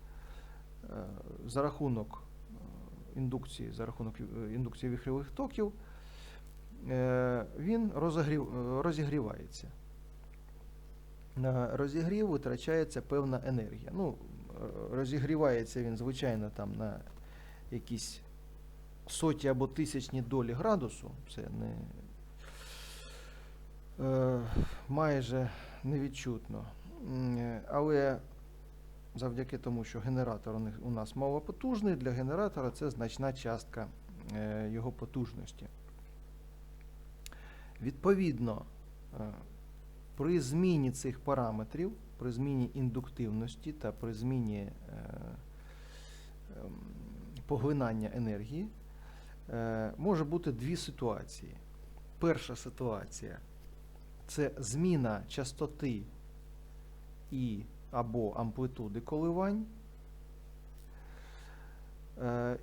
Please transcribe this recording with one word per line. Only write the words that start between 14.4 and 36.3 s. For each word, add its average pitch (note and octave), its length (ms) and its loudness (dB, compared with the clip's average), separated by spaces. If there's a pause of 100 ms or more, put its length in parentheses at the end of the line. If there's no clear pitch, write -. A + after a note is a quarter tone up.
е, - 140 -6 (280)
розігрівається C3 880 6
він, A2+ 140 2
звичайно, A#2+ 540 2
там G2+ 220 -2
на G#2+ 280 -2 (720)
якісь - 500 -4 (840)
соті C#3+ 420 4
або C3 180 6
тисячні C3 560 0
долі A#2+ 300 2
градусу. C#3+ 580 2 (240)
Це G#3 80 -6 (180)
не, - 140 -2 (2250)
е, B2+ 340 6 (480)
майже C3 600 4 (340)
невідчутно. B2+ 800 0 (420)
М, B2+ 320 2
е, A#2 300 0
але C#3+ 500 6 (960)
завдяки B2+ 440 -2
тому, A#2+ 260 0
що A#2 160 -4
генератор A#2 560 2
у - 20 0
них, G#2+ 240 -2
у B2 80 -2
нас A2 260 0
малопотужний, F#3 800 2
для B2+ 140 2
генератора C3 600 2
це D3 200 0
значна A#2+ 420 0
частка, A2+ 560 -2 (460)
е, G#2+ 360 0
його A2+ 220 0
потужності. - 760 -4 (2250)